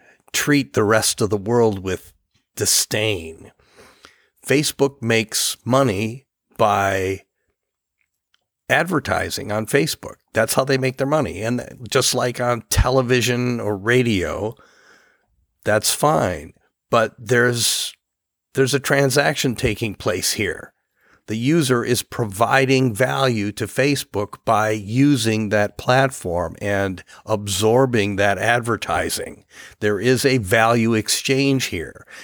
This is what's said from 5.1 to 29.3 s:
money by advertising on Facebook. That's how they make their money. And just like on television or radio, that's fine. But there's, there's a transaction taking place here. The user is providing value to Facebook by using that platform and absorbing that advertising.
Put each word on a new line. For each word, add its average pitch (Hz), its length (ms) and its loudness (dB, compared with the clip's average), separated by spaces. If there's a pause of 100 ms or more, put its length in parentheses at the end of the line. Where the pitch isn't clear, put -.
money 117 640 0 (320)
by 98 680 0 (1400)
advertising 104 840 -2
on 107 140 -4
Facebook. - 500 -2 (160)
That's 113 220 0
how 135 100 0
they 135 140 0
make 131 180 -2
their 135 100 -2
money. 131 360 -2
And 120 480 -6
just 127 240 2
like 123 260 -2
on 120 300 -2
television 123 880 2
or 104 160 -4
radio, 104 800 0 (1120)
that's 107 300 0
fine. 107 600 0 (360)
But 110 280 2
there's, 120 760 0 (600)
there's 131 200 2
a 135 60 2
transaction 139 760 0
taking 107 400 -4
place - 380 -4
here. - 400 -6 (560)
The 110 80 -6
user 131 480 2
is 117 180 0
providing 123 880 0
value 123 600 0
to 110 140 -6
Facebook 131 800 -4
by 107 260 2
using 110 800 0
that 104 280 0
platform 90 800 0
and 98 440 -2 (200)
absorbing 107 920 0
that 101 220 2
advertising. 110 1080 -2 (340)